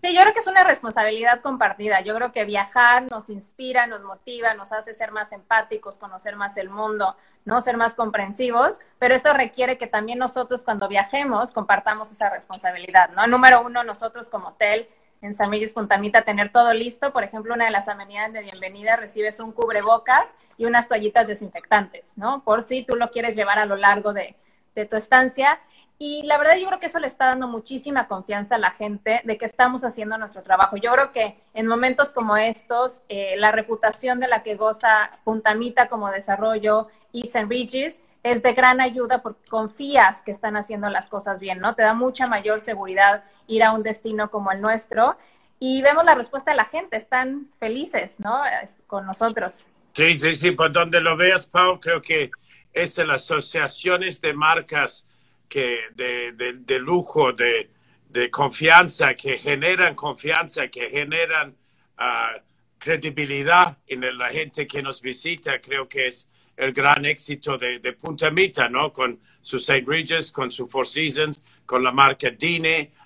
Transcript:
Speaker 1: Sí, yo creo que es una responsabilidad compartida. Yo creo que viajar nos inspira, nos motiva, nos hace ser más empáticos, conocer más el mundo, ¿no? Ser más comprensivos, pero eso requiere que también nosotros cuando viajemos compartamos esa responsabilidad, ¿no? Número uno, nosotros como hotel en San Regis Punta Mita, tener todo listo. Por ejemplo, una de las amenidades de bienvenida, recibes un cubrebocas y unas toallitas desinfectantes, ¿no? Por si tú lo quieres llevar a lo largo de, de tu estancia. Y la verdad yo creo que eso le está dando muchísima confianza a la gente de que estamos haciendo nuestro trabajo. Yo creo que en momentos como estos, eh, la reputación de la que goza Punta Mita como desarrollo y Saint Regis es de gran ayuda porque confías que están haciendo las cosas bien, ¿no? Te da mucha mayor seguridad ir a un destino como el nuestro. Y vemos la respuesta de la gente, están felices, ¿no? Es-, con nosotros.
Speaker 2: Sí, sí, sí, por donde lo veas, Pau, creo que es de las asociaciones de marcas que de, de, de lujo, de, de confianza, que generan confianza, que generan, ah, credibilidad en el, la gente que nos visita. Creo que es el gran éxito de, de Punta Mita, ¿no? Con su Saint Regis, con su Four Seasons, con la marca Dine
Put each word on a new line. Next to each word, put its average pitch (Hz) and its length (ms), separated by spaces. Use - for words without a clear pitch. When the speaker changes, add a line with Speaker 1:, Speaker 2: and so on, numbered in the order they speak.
Speaker 1:
Sí, 349 140
yo 359 60
creo 415 120
que 440 60
es - 80
una 381 160
responsabilidad 233 760
compartida. 208 580
Yo 208 160
creo 240 160
que 220 140
viajar 240 680
nos 220 180
inspira, 247 560
nos 220 160
motiva, 226 520
nos 202 180
hace 220 220
ser 220 180
más 214 220
empáticos, 214 640
conocer 202 400
más 202 180
el 190 140
mundo, 208 480
¿no? 226 160
Ser 240 160
más 233 200
comprensivos, 233 840
pero 247 160
eso 277 200
requiere 254 440
que 240 100
también 226 300
nosotros 247 460
cuando 202 240
viajemos 226 640
compartamos 214 600
esa 208 160
responsabilidad, 180 800
¿no? 190 180
Número 247 340
uno, 240 220
nosotros 226 460
como 185 200
hotel 220 380
en 208 140
San 208 160
Regis 214 220
Punta 208 240
Mita, 208 240
tener 208 280
todo 240 240
listo. 240 380
Por 247 140
ejemplo, 220 280
una 233 120
de 226 60
las 202 180
amenidades 202 420
de 220 100
bienvenida, 196 540
recibes 214 460
un 226 100
cubrebocas 226 720
y 226 60
unas 233 240
toallitas 214 400
desinfectantes, 208 880
¿no? 247 280
Por 220 180
si 254 200
tú 240 120
lo 233 160
quieres 233 240
llevar 208 240
a 214 60
lo 202 100
largo 202 380
de, - 240
de 214 100
tu 208 100
estancia. 262 640
Y 294 220
la 294 140
verdad 311 180
yo 370 120
creo 370 120
que 359 60
eso 339 140
le 294 80
está 262 180
dando 254 240
muchísima 247 580
confianza 208 480
a 226 40
la 185 120
gente 214 540
de 220 120
que - 60
estamos 254 400
haciendo 220 340
nuestro 208 240
trabajo. 190 360
Yo 233 160
creo 269 180
que - 260
en 220 140
momentos 254 460
como 220 240
estos, 233 720
eh, 196 280
la 214 140
reputación 220 720
de 254 80
la 226 120
que 220 140
goza 214 560
Punta 220 300
Mita 240 340
como 208 200
desarrollo 214 800
y 240 160
Saint 214 240
Regis 254 480
es 240 180
de 240 120
gran 254 260
ayuda 247 420
porque 220 280
confías 220 720
que 214 100
están 208 240
haciendo 208 340
las 190 200
cosas 196 280
bien, 185 220
¿no? - 160
Te - 80
da 214 100
mucha 254 340
mayor 214 340
seguridad 196 640
ir 220 160
a 220 100
un 220 100
destino 214 480
como 202 220
el 196 80
nuestro. 220 560
Y 262 220
vemos 294 240
la 320 100
respuesta 269 360
de 285 60
la 214 80
gente, 330 300
están 262 540
felices, 226 640
¿no? 240 240
Es-, - 300
con 196 180
nosotros. 208 600
Speaker 2:
Sí, 160 260
sí, 156 160
sí, 165 180
por 160 200
donde 170 300
lo 160 160
veas, 180 300
Pau, 180 300
creo 165 240
que 151 300
es 170 240
de 170 100
las 139 180
asociaciones 165 1000
de 156 120
marcas 156 720
que 123 320
de, 123 380
de, 123 260
de 131 200
lujo, 151 540
de, 117 380
de 123 220
confianza, 156 840
que 135 200
generan 156 600
confianza, 151 720
que 120 240
generan, 151 640
ah, 117 360
credibilidad 151 1000
en 127 160
el, 127 140
la 123 120
gente 147 380
que 143 140
nos 135 200
visita. 139 600
Creo 135 260
que 131 200
es - 220
el 131 180
gran 143 320
éxito 147 520
de, 123 220
de 123 140
Punta 156 380
Mita, 165 380
¿no? 135 220
Con 123 280
su - 180
Saint 131 280
Regis, 160 440
con 127 200
su 123 160
Four 127 200
Seasons, 151 560
con 127 180
la 127 80
marca 135 380
Dine 160 600